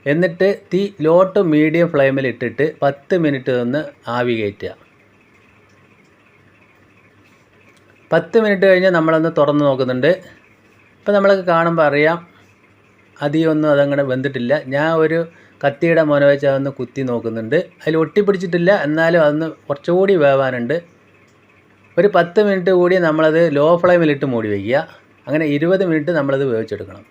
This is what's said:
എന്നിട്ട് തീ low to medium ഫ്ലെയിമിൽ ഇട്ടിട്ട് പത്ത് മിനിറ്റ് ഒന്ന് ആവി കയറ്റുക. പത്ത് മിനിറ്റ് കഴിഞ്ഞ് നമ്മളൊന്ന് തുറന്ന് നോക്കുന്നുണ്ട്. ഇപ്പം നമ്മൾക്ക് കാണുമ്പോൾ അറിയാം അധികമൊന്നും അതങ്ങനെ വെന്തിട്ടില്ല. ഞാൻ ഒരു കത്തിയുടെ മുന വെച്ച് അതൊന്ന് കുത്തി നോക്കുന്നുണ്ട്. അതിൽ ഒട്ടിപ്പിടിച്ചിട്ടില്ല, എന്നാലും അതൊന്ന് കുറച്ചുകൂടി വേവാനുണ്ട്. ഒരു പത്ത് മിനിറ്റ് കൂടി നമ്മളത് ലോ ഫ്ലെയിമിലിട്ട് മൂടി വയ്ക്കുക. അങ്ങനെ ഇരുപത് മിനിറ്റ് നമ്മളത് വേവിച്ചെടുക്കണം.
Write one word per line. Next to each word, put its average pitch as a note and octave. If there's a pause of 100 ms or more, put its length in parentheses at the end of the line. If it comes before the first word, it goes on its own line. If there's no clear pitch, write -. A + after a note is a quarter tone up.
(100)
എന്നിട്ട് F3 (240)
തീ F3+ (240)
low D#3+ (160)
to G#3 (120)
medium D#3+
ഫ്ലെയിമിൽ C3+
ഇട്ടിട്ട് A#2+ (160)
പത്ത് C#3 (100)
മിനിറ്റ് C3+ (100)
ഒന്ന് B2+ (360)
ആവി B2
കയറ്റുക. F#2+ (3500)
പത്ത് E3+
മിനിറ്റ് G3
കഴിഞ്ഞ് F#3
നമ്മളൊന്ന് D#3+
തുറന്ന് D3
നോക്കുന്നുണ്ട്. C3 (880)
ഇപ്പം G3+
നമ്മൾക്ക് G3
കാണുമ്പോൾ E3
അറിയാം D3+ (1000)
അധികമൊന്നും D#3
അതങ്ങനെ C#3+
വെന്തിട്ടില്ല. C3 (220)
ഞാൻ D3 (160)
ഒരു D#3+ (460)
കത്തിയുടെ D#3+
മുന C#3+
വെച്ച് C#3+
അതൊന്ന് C3+
കുത്തി C3
നോക്കുന്നുണ്ട്. A2+ (240)
അതിൽ D#3+
ഒട്ടിപ്പിടിച്ചിട്ടില്ല, F#3 (180)
എന്നാലും E3
അതൊന്ന് D#3 (160)
കുറച്ചുകൂടി F#3
വേവാനുണ്ട്. C3+ (1200)
ഒരു F#3+
പത്ത് E3+
മിനിറ്റ് F#3+
കൂടി F3 (120)
നമ്മളത് D#3 (160)
ലോ D3+ (160)
ഫ്ലെയിമിലിട്ട് D#3
മൂടി A2
വയ്ക്കുക. A#2+ (400)
അങ്ങനെ D3+ (120)
ഇരുപത് F#3
മിനിറ്റ് D#3
നമ്മളത് C#3
വേവിച്ചെടുക്കണം. G2+